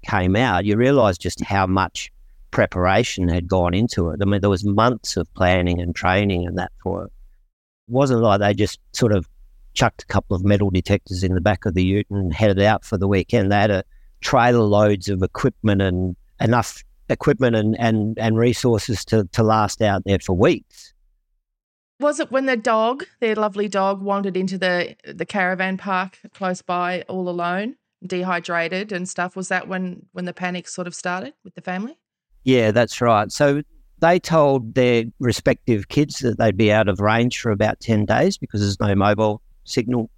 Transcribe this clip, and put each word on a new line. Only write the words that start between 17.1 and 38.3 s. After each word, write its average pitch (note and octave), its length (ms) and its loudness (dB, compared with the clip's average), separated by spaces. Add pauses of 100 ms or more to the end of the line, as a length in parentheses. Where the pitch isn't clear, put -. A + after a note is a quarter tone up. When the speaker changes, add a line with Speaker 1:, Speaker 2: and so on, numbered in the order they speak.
Speaker 1:
and, G#2+ 200 2
and, A2 400 0
and A2+ 200 0
resources A#2 680 0
to, A2 300 2
to A#2 100 2
last G#2+ 380 2
out G2+ 240 0
there G2 140 2
for - 140 -4
weeks. A#2 600 0 (1080)
Speaker 2:
Was D4 220 0
it B3 100 -6
when C4+ 140 0
the C4 100 2
dog, A#3 480 0 (160)
their A3 160 0
lovely G#3 320 -2
dog, G3 340 -2
wandered G3 360 -2
into F#3+ 200 -2
the, F3+ 460 -2
the - 220 -10
caravan F#3 520 -2
park F#3 420 -6 (140)
close F#3 280 -6
by F3 480 -4
all F#3 180 -6
alone, F3+ 480 -4 (320)
dehydrated F3+ 840 -4
and F3+ 160 -6
stuff? F3+ 260 -6
Was F#3 140 -10
that F#3 180 -2
when, F#3 460 -8
when F3+ 100 -10
the F3 100 -8
panic F3+ 360 -8
sort F3+ 180 -10
of F3 80 -14
started F#3 380 -8 (100)
with F#3+ 120 -20
the F3+ 60 -20
family? G3+ 360 -8 (480)
Speaker 1:
Yeah, A#2+ 260 4
that's A2+ 300 0
right. G#2+ 280 2
So C#3+ 320 0 (380)
they F3 200 4
told C#3 560 2
their B2 280 4 (160)
respective A#2 680 0
kids D3 300 -2
that B2 180 -2
they'd A2 180 2
be G#2 160 4
out G#2+ 160 4
of G2+ 140 -2
range A2+ 380 0
for A#2 120 -2
about G#2+ 300 -2
ten G#2+ 240 0
days C3 320 0